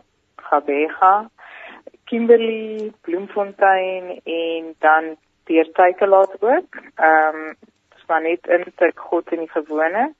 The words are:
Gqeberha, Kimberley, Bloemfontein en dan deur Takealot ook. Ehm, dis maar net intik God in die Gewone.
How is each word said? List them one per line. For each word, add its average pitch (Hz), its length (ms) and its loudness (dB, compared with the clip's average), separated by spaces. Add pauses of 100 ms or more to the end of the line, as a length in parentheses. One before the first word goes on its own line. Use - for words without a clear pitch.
(380)
Gqeberha, 156 920 0 (760)
Kimberley, 220 840 0 (100)
Bloemfontein 190 1200 -2
en 165 560 -6
dan 156 360 2 (320)
deur 160 240 2
Takealot 190 680 2
ook. 285 360 0 (200)
Ehm, 156 580 0 (420)
dis - 120 -20
maar 160 140 -2
net 170 260 -4
intik 175 520 -2
God - 320 -6
in 165 80 -4
die 165 100 -10
Gewone. 160 720 -4